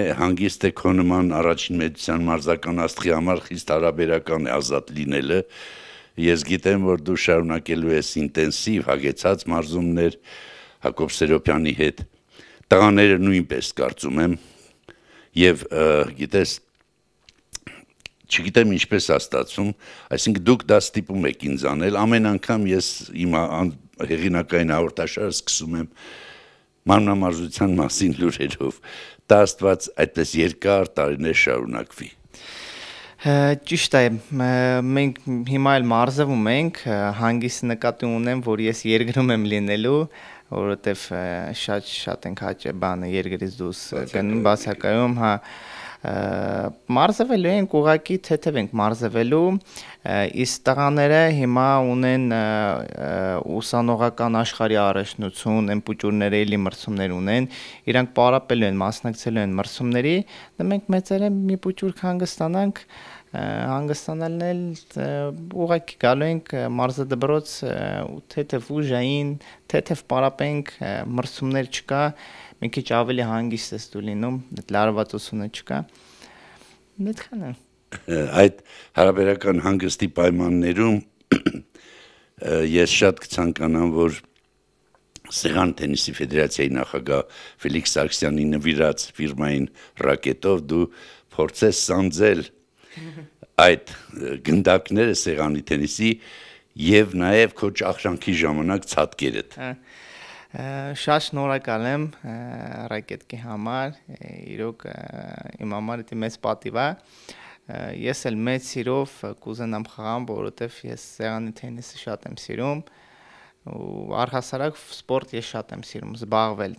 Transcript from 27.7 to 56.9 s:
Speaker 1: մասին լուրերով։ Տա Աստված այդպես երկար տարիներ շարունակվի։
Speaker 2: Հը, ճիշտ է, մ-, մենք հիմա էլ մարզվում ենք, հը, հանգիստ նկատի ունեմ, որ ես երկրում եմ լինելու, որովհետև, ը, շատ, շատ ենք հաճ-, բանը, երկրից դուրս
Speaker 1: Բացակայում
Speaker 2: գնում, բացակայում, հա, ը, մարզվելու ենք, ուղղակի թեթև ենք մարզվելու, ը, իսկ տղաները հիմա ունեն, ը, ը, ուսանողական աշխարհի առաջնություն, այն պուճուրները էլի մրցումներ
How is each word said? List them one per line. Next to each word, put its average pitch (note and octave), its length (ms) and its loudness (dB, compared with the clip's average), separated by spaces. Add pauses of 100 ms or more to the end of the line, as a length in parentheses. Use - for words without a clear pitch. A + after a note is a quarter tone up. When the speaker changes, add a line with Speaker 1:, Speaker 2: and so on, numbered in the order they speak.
Speaker 1:
մասին D#2+ 400 0
լուրերով։ C#2+ 640 -2 (440)
Տա G#2 140 10
Աստված F#2+ 540 4
այդպես D#2 400 0
երկար F2+ 580 2
տարիներ D2 480 0
շարունակվի։ A#1+ 720 -2 (1120)
Speaker 2:
Հը, C#3+ 180 2 (220)
ճիշտ - 380 0
է, C3 60 8 (260)
մ-, B2+ 220 0 (340)
մենք C3+ 340 0 (240)
հիմա C3+ 320 2
էլ C3 120 4
մարզվում B2 600 2
ենք, D#3 320 0
հը, G#2+ 200 -2 (120)
հանգիստ A#2 540 -2
նկատի A#2 420 -2
ունեմ, A#2+ 360 -2
որ A2 200 0
ես A2 180 -2
երկրում A#2+ 520 2
եմ A2 100 2
լինելու, G#2 540 0 (480)
որովհետև, G2 600 -4
ը, F2+ 200 -6 (260)
շատ, - 400 -6
շատ - 340 -8
ենք F#2 140 -8
հաճ-, - 320 -6
բանը, F2+ 400 -4
երկրից F#2+ 480 -4
դուրս F2 220 -8
Speaker 1:
Բացակայում - 320 -8
Speaker 2:
գնում, G#2+ 280 -2
բացակայում, G#2+ 760 0
հա, A2 160 2 (640)
ը, - 160 -8 (760)
մարզվելու F#3 640 2
ենք, F#3+ 260 0
ուղղակի D#3 420 2
թեթև D3+ 400 -2
ենք G#2 140 -2
մարզվելու, A#2 760 2
ը, - 680 -2 (140)
իսկ - 340 -4
տղաները C#3+ 560 4 (120)
հիմա B2+ 340 2 (160)
ունեն, B2+ 440 2
ը, A2+ 140 0 (560)
ը, C#2+ 140 -6 (380)
ուսանողական A#2 920 0
աշխարհի A2 400 0
առաջնություն, G2+ 880 0
այն G#2 140 -2
պուճուրները G#2 580 0
էլի G#2 180 0
մրցումներ F#2+ 560 -2